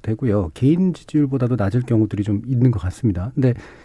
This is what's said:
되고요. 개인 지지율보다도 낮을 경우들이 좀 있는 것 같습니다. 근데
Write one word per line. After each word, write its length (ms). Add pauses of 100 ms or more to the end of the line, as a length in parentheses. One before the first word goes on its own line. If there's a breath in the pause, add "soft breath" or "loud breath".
되고요. 520
개인 400
지지율보다도 600
낮을 260
경우들이 420
좀 220
있는 260
것 100
같습니다. 540
근데 180 (320 loud breath)